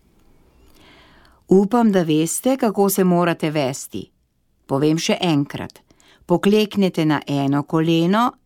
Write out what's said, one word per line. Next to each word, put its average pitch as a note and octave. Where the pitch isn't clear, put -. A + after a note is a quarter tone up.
"Upam, G#3
da F#3+
veste, E3
kako G3+
se G3
morate F3
vesti. C3+
Povem D3+
še G3
enkrat. C#3+
Pokleknete G3
na D3
eno C#3+
koleno E3+